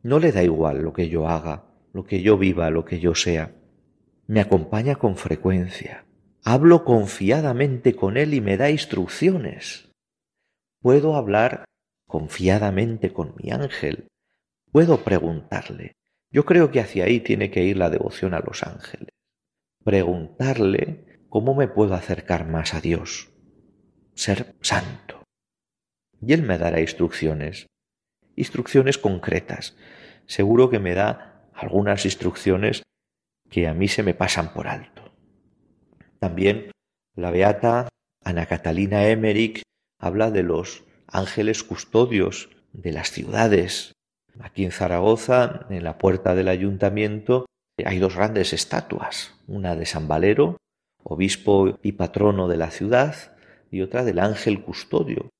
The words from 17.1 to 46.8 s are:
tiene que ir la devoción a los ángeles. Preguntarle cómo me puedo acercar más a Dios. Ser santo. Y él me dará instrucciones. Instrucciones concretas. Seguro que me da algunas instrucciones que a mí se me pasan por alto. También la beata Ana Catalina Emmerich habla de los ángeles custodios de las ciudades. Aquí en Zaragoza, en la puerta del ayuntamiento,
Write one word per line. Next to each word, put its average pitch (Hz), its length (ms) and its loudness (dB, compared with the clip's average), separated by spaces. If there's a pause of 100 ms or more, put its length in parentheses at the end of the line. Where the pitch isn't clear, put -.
tiene 104 300 -2
que 92 140 0
ir 95 140 0
la 87 100 2
devoción 85 460 -4
a 82 60 -4
los - 220 -10
ángeles. - 460 -14 (720)
Preguntarle 98 1500 0
cómo 123 240 0
me 135 140 2
puedo 101 260 2
acercar 85 520 -4
más 80 280 -4
a 80 80 -6
Dios. - 480 -6 (840)
Ser 104 460 -4
santo. - 640 -6 (960)
Y 120 140 2
él 165 80 2
me 95 160 0
dará 82 240 0
instrucciones. 78 840 -4 (680)
Instrucciones 135 640 2
concretas. - 760 -4 (520)
Seguro 117 420 4
que 120 100 0
me 92 140 -2
da - 640 -4
algunas 101 500 -2
instrucciones 98 800 -2 (640)
que 85 180 0
a 78 60 -2
mí 95 160 0
se - 140 -2
me 95 100 0
pasan 85 400 -2
por - 160 -8
alto. - 420 -14 (1080)
También 98 520 -2 (460)
la 87 140 -4
beata 107 580 2 (340)
Ana 85 220 -2
Catalina 98 640 0
Emmerich 110 540 0 (360)
habla 104 320 0
de 98 120 2
los 85 420 -4 (220)
ángeles 107 580 -2
custodios 107 840 0 (240)
de 87 180 -8
las 78 200 -8
ciudades. 101 800 0 (480)
Aquí - 240 -6
en 87 80 -4
Zaragoza, 110 960 0
en 87 140 -8
la 80 140 -8
puerta 92 360 2
del 92 140 2
ayuntamiento, 104 1000 -2 (380)